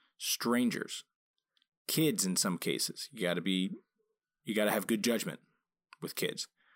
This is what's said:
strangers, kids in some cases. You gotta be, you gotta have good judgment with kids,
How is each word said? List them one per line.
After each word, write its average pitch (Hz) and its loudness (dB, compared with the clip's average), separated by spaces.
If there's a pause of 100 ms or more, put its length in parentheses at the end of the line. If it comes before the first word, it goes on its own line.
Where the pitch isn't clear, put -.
(180)
strangers, - 0 (840)
kids 147 2
in 90 0
some 90 0
cases. - -2
You 110 -6
gotta 87 2
be, 95 0 (680)
you 107 -2
gotta 107 4
have 101 0
good 107 0
judgment 110 -2 (600)
with - -8
kids, - -4 (280)